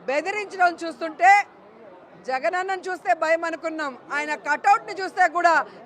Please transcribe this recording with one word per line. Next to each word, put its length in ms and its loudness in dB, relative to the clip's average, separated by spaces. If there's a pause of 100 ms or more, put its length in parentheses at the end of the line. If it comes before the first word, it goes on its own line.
బెదిరించడం 800 -2
చూస్తుంటే, 640 4 (800)
జగనన్నను 640 -2
చూస్తే 240 -2
భయం 300 0
అనుకున్నాం, 540 -6 (140)
ఆయన 220 -4
కటౌట్ని 680 0
చూస్తే 260 2
కూడా 380 2 (200)